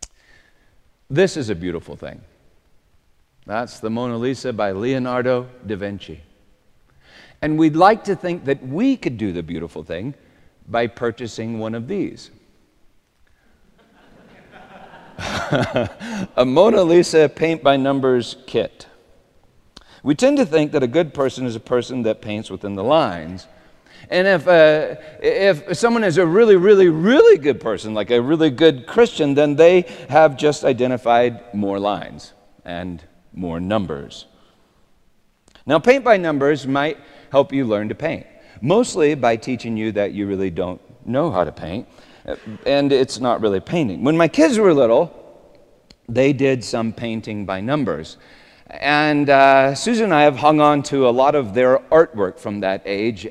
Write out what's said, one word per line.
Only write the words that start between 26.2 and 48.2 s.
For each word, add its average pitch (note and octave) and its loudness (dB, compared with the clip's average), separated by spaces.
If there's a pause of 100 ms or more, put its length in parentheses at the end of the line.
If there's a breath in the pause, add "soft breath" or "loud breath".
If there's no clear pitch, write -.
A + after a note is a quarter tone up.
really, G3+ 6
really, F#3+ 6
really B3+ 4
good C3+ -2
person, G#2+ -6
like G#2 -4
a A#2+ 4
really D#3 0
good C3+ 2
Christian, E3 0
then D3 2
they F3 6 (260 loud breath)
have D3 4
just D3 0
identified A#2+ 0
more G2+ -4
lines G2+ -8 (320)
and F2 -12 (340)
more E2+ -8
numbers. E2+ -6 (1400 soft breath)
Now, D3+ 2
paint B3 4
by A3+ 4
numbers C#3+ 0
might C#3 -2 (340 soft breath)
help C3+ 2
you C3+ -2
learn G#2+ -2
to G#2+ -8
paint, C#3 -8 (340 soft breath)
mostly E3 0
by A#2+ 2
teaching A2+ -8
you A2 -4
that G2+ -2
you G2+ -6
really G2 -4
don't F2+ -8 (240)
know C3+ -2
how F2+ 0
to D2+ -2
paint, E2+ -12 (400 soft breath)
uh, - -2 (280)
and C#3 0
it's C3 0
not B2 0
really G2+ 0
painting. A2 -4
When D#3 2
my E3 2
kids C#4+ 2
were G3+ 4
little, C3+ 2 (960)
they C3 2
did C3 -2
some A2+ -6
painting A2 -10
by F#2+ -6
numbers. G2+ -6 (500 soft breath)